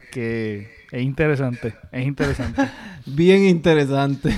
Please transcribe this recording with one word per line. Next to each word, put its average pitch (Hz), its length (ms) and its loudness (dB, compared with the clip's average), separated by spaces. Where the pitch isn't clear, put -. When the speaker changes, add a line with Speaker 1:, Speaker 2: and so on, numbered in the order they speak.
Speaker 1:
que 113 600 -6
es 123 120 -6
interesante, 131 720 -2
es 127 140 -6
interesante. 143 560 -4
Speaker 2:
<laughs> 175 200 -18
Bien 180 380 4
interesante. 147 920 2